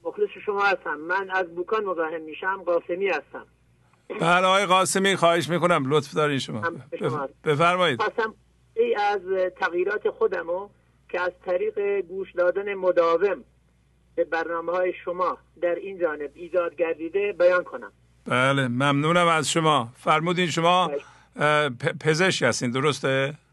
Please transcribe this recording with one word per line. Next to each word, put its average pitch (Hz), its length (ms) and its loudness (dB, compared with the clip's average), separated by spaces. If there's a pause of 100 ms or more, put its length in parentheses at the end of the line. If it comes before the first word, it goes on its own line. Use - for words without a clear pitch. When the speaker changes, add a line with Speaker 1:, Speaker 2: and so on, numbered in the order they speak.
Speaker 1:
مخلص 202 260 -2 (160)
شما 202 200 0
هستم. 180 320 0
من 185 320 -4
از 185 260 -2
بوکان 208 300 -2
مزاحم 165 360 -4
می‌شم. 185 440 -6
قاسمی 175 420 -2
هستم. 139 380 -4 (640)
Speaker 2:
بله 180 380 2
آقای 190 180 4
قاسمی، 190 500 2
خواهش 170 340 4
می‌کنم، 165 400 2
لطف 147 240 0
دارین 147 260 2
شما. 127 220 -8
Speaker 1:
هم 165 280 -6
به - 80 -8
شما 156 120 -2
Speaker 2:
بف-، 135 140 -4
Speaker 1:
هست. 135 100 -10 (100)
Speaker 2:
بفرمایید. 160 580 2
Speaker 1:
خواستم - 320 -2 (420)
ای 233 200 0
از 208 260 0 (380)
تغییرات 190 500 -2
خودمو 185 600 -2 (400)
که 175 120 -4
از 180 100 -2 (140)
طریق 202 560 -2
گوش 185 300 -8
دادن 180 420 0
مداوم 175 680 2 (720)
به 170 80 0
برنامه‌های 170 680 -2 (120)
شما 175 320 -2 (240)
در 175 140 0
این 190 240 -10
جانب 147 340 -2
ایجاد 170 420 -4
گردیده 165 580 -2
بیان 180 300 4
کنم. - 280 -14 (340)
Speaker 2:
بله، 131 420 2
ممنونم 143 600 2
از 156 240 0
شما. 151 440 2
فرمودین 170 520 0
شما، 170 380 2
Speaker 1:
خواهش. 143 160 -6 (340)
Speaker 2:
اه، 151 340 2
پ-، 127 300 -4
پزشک 160 440 2
هستین، 123 280 0
درسته؟ 135 600 0 (200)